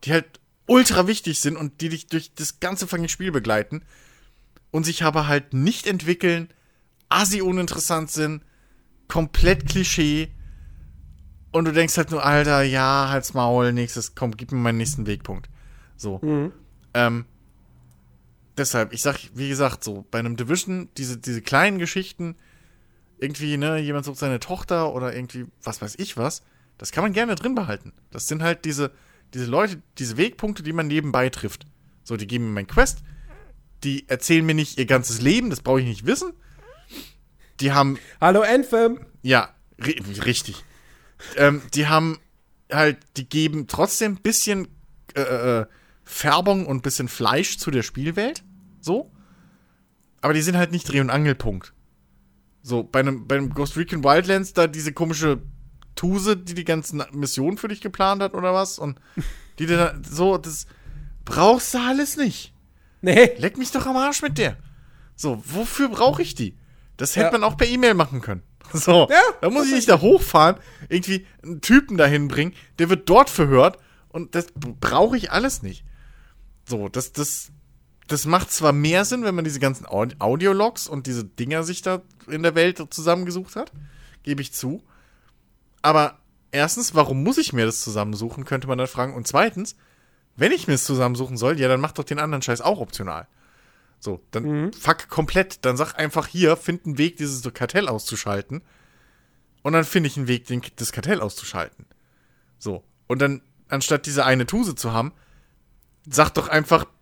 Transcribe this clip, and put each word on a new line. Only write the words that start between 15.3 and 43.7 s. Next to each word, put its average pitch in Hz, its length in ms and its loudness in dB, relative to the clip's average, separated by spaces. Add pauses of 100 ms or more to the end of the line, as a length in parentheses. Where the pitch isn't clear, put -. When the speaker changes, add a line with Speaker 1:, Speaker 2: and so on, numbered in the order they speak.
Speaker 1:
So. 190 260 -8
Speaker 2:
Mhm. 151 300 -2 (400)
Speaker 1:
Ähm, 117 320 2 (1300)
deshalb, 123 340 -2
ich 117 80 -10
sag, 139 180 -2 (160)
wie 135 140 -6
gesagt, 135 340 -2
so, 98 280 -10
bei 117 80 -4
einem 117 180 -4
Division, 175 600 -4
diese, 127 180 -8
diese 117 240 -8
kleinen 185 380 2
Geschichten, 170 580 -8 (840)
irgendwie, 147 380 -4
ne, 151 220 -2
jemand 147 260 -4
sucht 139 140 -12
seine 131 220 -2
Tochter 170 540 -4
oder 127 220 -6
irgendwie, 123 300 -12 (160)
was - 180 -10
weiß 104 180 -10
ich 196 200 -10
was, 127 240 -4 (340)
das - 160 -12
kann 151 100 -2
man 202 120 0
gerne 220 200 0
drin 254 200 -4
behalten. 127 400 -6 (160)
Das - 180 -10
sind 156 140 -4
halt 165 240 -2
diese, 143 240 -2 (420)
diese 127 140 -6
Leute, 170 360 -2 (160)
diese 117 200 -6
Wegpunkte, 214 440 -2
die 151 120 -8
man 165 120 -2
nebenbei 143 440 0
trifft. - 340 -10 (400)
So, 117 140 -8
die 104 80 -8
geben 120 200 -4
mir 110 60 -4
meine 101 140 -4
Quest, - 320 2 (840)
die 139 240 -4
erzählen 160 360 4
mir 160 100 2
nicht 151 240 -2
ihr 131 80 2
ganzes 120 360 2
Leben, 220 280 4
das 147 120 -6
brauche 131 180 2
ich 127 60 -2
nicht 110 200 -6
wissen. 302 260 -2 (1300)
Die 139 120 2
haben 139 260 4 (220)
Speaker 2:
Hallo, 185 220 6
Anthem. 233 580 2 (220)
Speaker 1:
Ja, 123 280 4 (340)
ri-, 135 160 -2 (240)
richtig. 117 400 -4 (720)
Ähm, 143 260 4 (120)
die 147 140 0
haben 160 320 2 (500)
halt, 147 280 2 (180)
die 131 120 -10
geben 151 380 -2
trotzdem 202 460 0